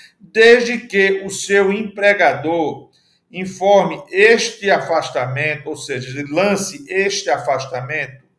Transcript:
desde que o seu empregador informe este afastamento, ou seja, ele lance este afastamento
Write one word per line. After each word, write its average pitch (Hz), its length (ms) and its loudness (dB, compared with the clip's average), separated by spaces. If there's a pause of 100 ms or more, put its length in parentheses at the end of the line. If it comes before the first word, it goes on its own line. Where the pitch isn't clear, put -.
(200)
desde 233 600 4
que 196 460 0
o 185 40 -10
seu 196 420 0
empregador 170 1160 0 (420)
informe 185 800 2
este 208 600 2
afastamento, 147 1000 -2
ou 147 80 -10
seja, 127 320 -8
ele 143 220 -10
lance 196 580 -2
este 196 400 -2
afastamento 135 960 -6 (140)